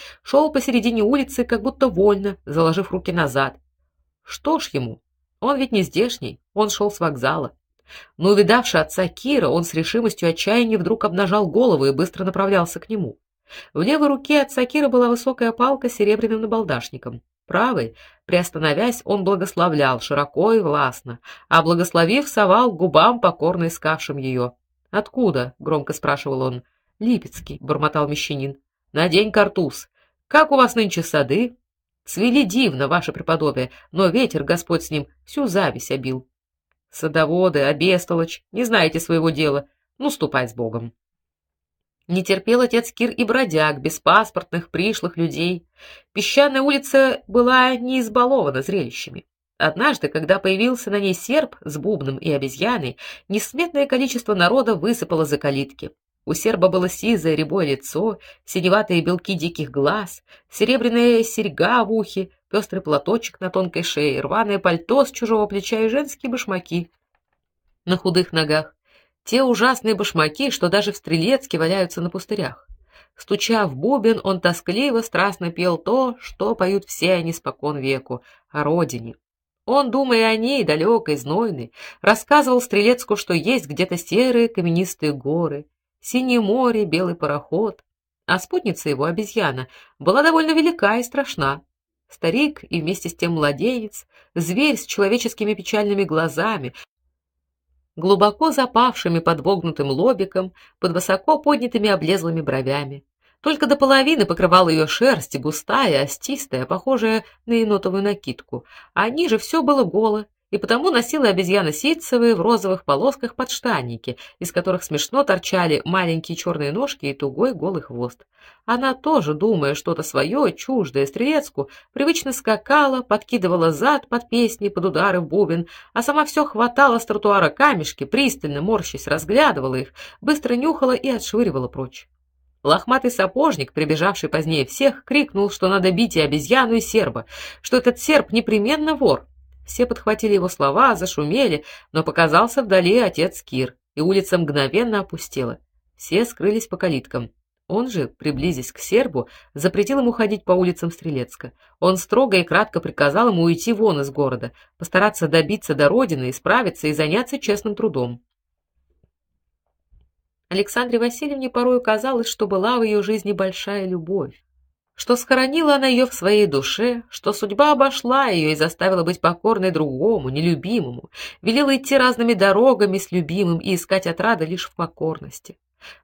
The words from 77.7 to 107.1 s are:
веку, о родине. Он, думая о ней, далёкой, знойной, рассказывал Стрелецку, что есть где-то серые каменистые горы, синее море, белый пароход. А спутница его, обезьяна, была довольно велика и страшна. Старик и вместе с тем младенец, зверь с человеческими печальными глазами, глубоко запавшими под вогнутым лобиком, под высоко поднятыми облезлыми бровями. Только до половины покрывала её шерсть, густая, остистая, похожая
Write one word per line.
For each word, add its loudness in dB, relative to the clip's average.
веку, -4
о -4
родине. -2
Он, 2
думая 2
о 2
ней, 0
далёкой, 0
знойной, -4
рассказывал 4
Стрелецку, 0
что -4
есть 0
где-то -2
серые 2
каменистые -2
горы, -4
синее 0
море, 2
белый 0
пароход. -4
А 0
спутница -4
его, -2
обезьяна, -4
была 2
довольно 2
велика 2
и -2
страшна. -4
Старик -2
и -2
вместе -6
с -18
тем -2
младенец, -2
зверь 0
с -14
человеческими -2
печальными -2
глазами, -2
глубоко 2
запавшими 0
под 0
вогнутым -2
лобиком, -2
под -2
высоко 0
поднятыми 0
облезлыми 0
бровями. -4
Только 0
до 4
половины 4
покрывала 4
её 2
шерсть, 0
густая, 0
остистая, -6
похожая 0